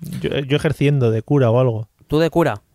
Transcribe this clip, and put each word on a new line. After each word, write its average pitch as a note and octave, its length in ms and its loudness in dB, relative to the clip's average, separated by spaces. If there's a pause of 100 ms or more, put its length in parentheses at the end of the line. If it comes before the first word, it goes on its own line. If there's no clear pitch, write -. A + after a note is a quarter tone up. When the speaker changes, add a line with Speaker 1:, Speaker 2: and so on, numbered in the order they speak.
(200)
Speaker 1:
Yo, - 180 -4
yo C#3+ 180 -2
ejerciendo C#3+ 540 0
de A2+ 120 -2
cura C3+ 280 2
o A#2 100 2
algo. A2+ 280 -2 (180)
Speaker 2:
¿Tú D3 140 -2
de E3 100 2
cura? C#3+ 320 0 (120)